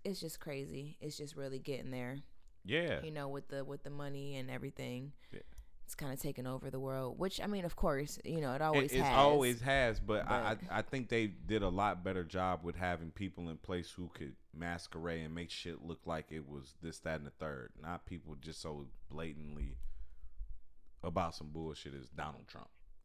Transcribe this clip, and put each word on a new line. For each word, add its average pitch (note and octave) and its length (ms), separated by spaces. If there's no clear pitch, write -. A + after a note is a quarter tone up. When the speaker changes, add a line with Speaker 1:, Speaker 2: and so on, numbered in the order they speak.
Speaker 1:
it's G3 160
just D#3+ 200
crazy. D3 600
It's D3 160
just C#3+ 200
really C3+ 240
getting C#3 320
there. B2+ 320
Speaker 2:
Yeah. C#3+ 380
Speaker 1:
You D#3 80
know, D3 160
with C#3 220
the, C#3 140
with C#3+ 200
the C#3+ 80
money C#3+ 460
and B2+ 120
everything. C3 640
Speaker 2:
Yeah. - 100
Speaker 1:
It's - 100
kinda C3+ 200
taking C#3 320
over C3 240
the C3 80
world, C3 400
which, F#3+ 220
I E3+ 60
mean, G3 180
of E3 100
course, D3+ 480
you D#3+ 160
know, C3+ 140
it - 40
Speaker 2:
It, D3 40
Speaker 1:
always D3+ 320
Speaker 2:
it's C3 80
Speaker 1:
has. C3+ 160
Speaker 2:
always C3+ 440
has, C3 380
but G#2 260
I, G#2 300
Speaker 1:
But F#2+ 160
Speaker 2:
I, F#2+ 80
I - 40
think B2+ 260
they A2+ 180
did G2 360
a F#2+ 60
lot F#2 320
better F#2 220
job F2+ 400
with E2+ 140
having E2+ 340
people F2 380
in D#2+ 80
place F2+ 340
who F2+ 160
could C#2+ 300
masquerade E2 720
and D#2+ 100
make E2+ 140
shit - 340
look E2 240
like D#2+ 240
it D#2 160
was C#2 340
this, E2 180
that, D#2+ 180
and C#2+ 100
the C#2 40
third. C#2 500
Not E2+ 240
people D#2 300
just D#2 260
so D2 260
blatantly D2 680
about F2 320
some D2+ 140
bullshit D2+ 440
as C2 160
Donald C#2 380
Trump. - 220